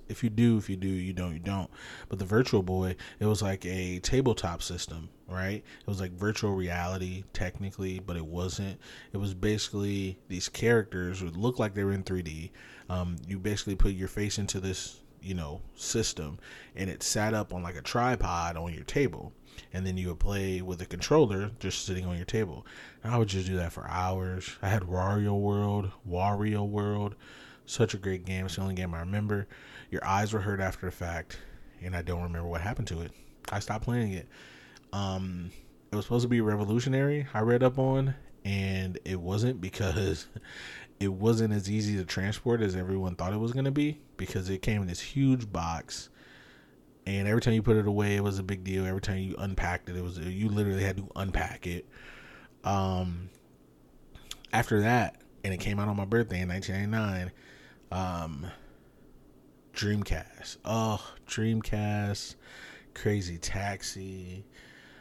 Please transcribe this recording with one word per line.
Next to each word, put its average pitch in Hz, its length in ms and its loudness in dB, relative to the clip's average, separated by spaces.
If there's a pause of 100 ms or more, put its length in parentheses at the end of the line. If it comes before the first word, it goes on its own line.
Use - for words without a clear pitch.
If - 140 -4
you 117 80 2
do, 113 260 6
if 104 100 0
you 98 80 -2
do, 92 120 -2
you 92 260 0
don't, 90 200 -2
you 78 60 -6
don't. 98 300 -2 (400)
But 98 80 -4
the 95 80 -2
Virtual 107 380 4
Boy, 92 320 2 (240)
it 107 80 4
was 107 160 4
like 95 200 -2
a 92 360 -2
tabletop 107 640 2
system, 85 440 -6 (200)
right? 95 360 -2
It - 240 -14
was 98 140 -2
like 90 120 -4
virtual 101 420 2
reality, 92 760 -2
technically, 95 680 -2
but 92 180 -6
it 82 80 -4
wasn't. 90 540 -4 (340)
It 98 40 -4
was 98 180 -2
basically 101 800 0 (120)
these 90 200 -4
characters 95 720 2
would 85 160 -4
look 123 220 2
like 107 160 0
they 101 80 2
were 98 100 4
in 98 80 0
three 92 220 -2
D. 80 280 -8 (380)
Um, 90 280 -2 (100)
you 98 100 -4
basically 101 380 -2
put 101 180 8
your 92 140 -2
face 104 320 -2
into 98 200 -2
this, - 440 -4 (180)
you 95 140 -6
know, 82 260 -6 (140)
system, - 640 -2 (360)
and 95 140 -2
it - 140 -6
sat 110 320 2
up 107 180 -2
on, 90 80 -4
like, 82 160 -8
a 80 60 -12
tripod 85 760 0
on 82 160 -4
your 73 100 -10
table. - 480 0 (420)
And 92 120 -2
then 92 100 -2
you 90 120 -2
would 82 120 -4
play 95 440 2
with 90 180 -6
a - 60 -8
controller 104 720 4
just - 260 -4
sitting 92 200 -2
on 90 100 0
your 87 100 -4
table. 92 400 -2 (380)
And 113 100 -2
I 120 40 4
would 113 100 4
just 95 180 0
do 95 120 0
that 85 160 -2
for - 140 -8
hours. 92 760 -2
I 98 60 2
had 107 120 4
Wario 98 580 2
World, 101 520 2 (180)
Wario 101 580 2
World. 104 480 0 (500)
Such - 280 2
a 107 40 -4
great 92 280 -2
game. 92 200 -2
It's 92 100 -4
the 95 80 -2
only 95 120 0
game 90 180 -2
I 82 60 -4
remember. 101 480 0 (440)
Your - 120 -4
eyes 101 300 4
were 104 80 2
hurt 98 180 0
after 92 280 -2
the 90 40 -2
fact, 85 480 -6 (420)
and 90 140 -4
I 87 60 -2
don't 87 220 -2
remember 85 260 -4
what 85 100 -2
happened 101 300 -2
to 82 120 -4
it. 85 100 -8 (380)
I 101 100 -2
stopped 107 260 -4
playing 123 260 2
it. 90 160 -6 (640)
Um, 95 600 -4 (400)
it 104 40 -4
was 104 80 0
supposed 120 200 2
to 120 60 0
be 120 120 6
revolutionary, 127 920 2
I 107 80 2
read 120 220 6
up 127 160 6
on, 135 360 4 (280)
and 95 640 0
it 92 160 -2
wasn't 101 400 2
because 92 640 0 (360)
<laughs> - 360 -16
it 98 140 2
wasn't 110 400 4
as 98 160 0
easy 104 280 2
to 92 60 0
transport 107 580 0
as 95 140 2
everyone 92 400 0
thought 87 160 -2
it 104 80 0
was 117 140 0
gonna 135 180 2
be, 147 300 0 (160)
because 95 320 -4
it 95 120 -2
came 107 200 2
in 95 60 -2
this 87 120 -4
huge 131 500 2
box, 82 600 -4 (960)
and 98 220 0
every 113 140 6
time 117 120 4
you 110 100 4
put 110 140 8
it 104 100 4
away, 101 300 4
it 101 60 2
was 98 140 2
a 95 60 -2
big 92 200 -4
deal. 95 220 0
Every 95 160 0
time 95 180 0
you 95 180 -2
unpacked 90 520 -2
it, 87 60 -6
it 90 80 -4
was, 87 160 -6
you 92 300 0
literally 101 340 2
had 95 140 0
to 98 180 -6
unpack 90 520 -2
it. 87 200 -4 (760)
Um, 92 640 2 (1200)
after 110 300 4
that, 113 400 4 (220)
and 95 100 0
it 90 60 -2
came 101 200 0
out 104 80 2
on 104 80 0
my 98 100 0
birthday 107 360 2
in 90 80 -2
nineteen 95 260 -2
ninety-nine, 101 560 0 (600)
um, 87 560 -4 (1300)
Dreamcast. - 920 -2
Oh, 110 400 0 (240)
Dreamcast, 104 1080 0 (580)
Crazy 92 440 0
Taxi. 95 1080 -6 (560)